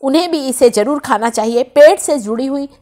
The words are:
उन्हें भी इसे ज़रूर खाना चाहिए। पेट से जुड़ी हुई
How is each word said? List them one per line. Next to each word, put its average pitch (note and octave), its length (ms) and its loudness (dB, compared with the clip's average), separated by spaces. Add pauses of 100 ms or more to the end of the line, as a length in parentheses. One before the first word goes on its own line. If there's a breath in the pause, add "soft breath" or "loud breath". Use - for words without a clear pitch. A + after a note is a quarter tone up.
उन्हें D#4 300 -2
भी D4+ 160 -4
इसे B3 220 2
ज़रूर A#3 300 -2
खाना A3+ 300 -4
चाहिए। A#3 360 -4
पेट D4+ 340 6
से D4+ 200 -4
जुड़ी A3+ 260 -6
हुई C#4 220 -6 (140)